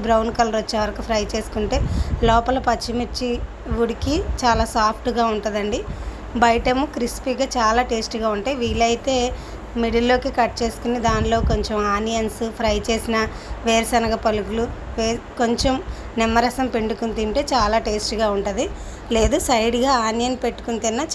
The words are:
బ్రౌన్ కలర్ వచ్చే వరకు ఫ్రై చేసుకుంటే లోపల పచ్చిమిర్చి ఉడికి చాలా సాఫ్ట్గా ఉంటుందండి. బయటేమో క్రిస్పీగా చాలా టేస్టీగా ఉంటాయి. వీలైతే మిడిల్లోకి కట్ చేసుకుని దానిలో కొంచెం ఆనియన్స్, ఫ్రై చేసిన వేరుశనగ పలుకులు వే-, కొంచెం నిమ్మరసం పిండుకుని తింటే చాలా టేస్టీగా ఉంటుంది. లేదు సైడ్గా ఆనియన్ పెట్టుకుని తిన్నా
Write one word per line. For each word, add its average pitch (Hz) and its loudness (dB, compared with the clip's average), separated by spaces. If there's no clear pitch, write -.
బ్రౌన్ 226 4
కలర్ 226 2
వచ్చే 214 -4
వరకు 208 -4
ఫ్రై 214 0
చేసుకుంటే 214 -2
లోపల 233 4
పచ్చిమిర్చి 233 -2
ఉడికి 233 0
చాలా 226 4
సాఫ్ట్గా 226 2
ఉంటుందండి. 208 -2
బయటేమో 233 4
క్రిస్పీగా 240 -2
చాలా 226 4
టేస్టీగా 226 -2
ఉంటాయి. 226 -2
వీలైతే 233 2
మిడిల్లోకి 240 2
కట్ 226 2
చేసుకుని 240 -2
దానిలో 226 2
కొంచెం 214 0
ఆనియన్స్, 220 -2
ఫ్రై 214 2
చేసిన 226 0
వేరుశనగ 226 2
పలుకులు 214 0
వే-, 226 0
కొంచెం 233 2
నిమ్మరసం 233 2
పిండుకుని 220 -2
తింటే 220 0
చాలా 220 4
టేస్టీగా 214 0
ఉంటుంది. 202 -2
లేదు 220 4
సైడ్గా 240 2
ఆనియన్ 233 0
పెట్టుకుని 233 -4
తిన్నా 233 0